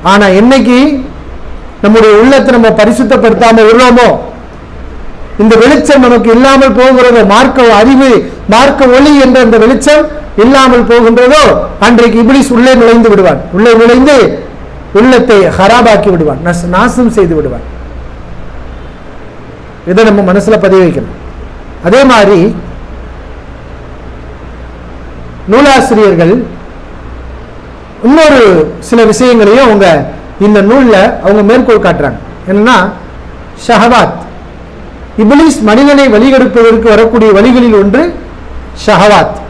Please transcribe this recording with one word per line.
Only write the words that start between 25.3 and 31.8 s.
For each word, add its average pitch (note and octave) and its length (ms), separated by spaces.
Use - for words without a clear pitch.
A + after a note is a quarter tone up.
நூலாசிரியர்கள் A3 1000
இன்னொரு B3 760
சில A#3 240
விஷயங்களையும் A#3 600
அவங்க G3 420
இந்த G#3 220
நூல்ல A3+ 600
அவங்க G3+ 200
மேற்கோள் A#3 380
காட்டுறாங்க. D3 380